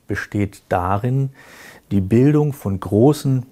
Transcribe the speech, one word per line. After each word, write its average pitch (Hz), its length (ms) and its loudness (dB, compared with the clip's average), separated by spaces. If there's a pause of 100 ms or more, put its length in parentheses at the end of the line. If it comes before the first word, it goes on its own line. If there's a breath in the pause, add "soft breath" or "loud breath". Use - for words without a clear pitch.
besteht - 640 -6
darin, 104 580 -2 (600 loud breath)
die 101 100 0
Bildung 139 540 2
von 98 260 -6
großen 131 720 0